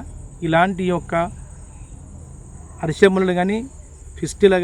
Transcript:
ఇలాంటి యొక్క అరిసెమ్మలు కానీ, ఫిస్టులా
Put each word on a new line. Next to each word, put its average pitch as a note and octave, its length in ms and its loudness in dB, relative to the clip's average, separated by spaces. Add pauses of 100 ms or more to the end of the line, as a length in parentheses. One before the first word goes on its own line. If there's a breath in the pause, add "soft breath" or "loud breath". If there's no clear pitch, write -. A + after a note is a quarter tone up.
(460)
ఇలాంటి F3 460 4
యొక్క E3+ 220 -2 (1700)
అరిసెమ్మలు F#3 580 4
కానీ, G3 180 2 (600)
ఫిస్టులా F#3 460 4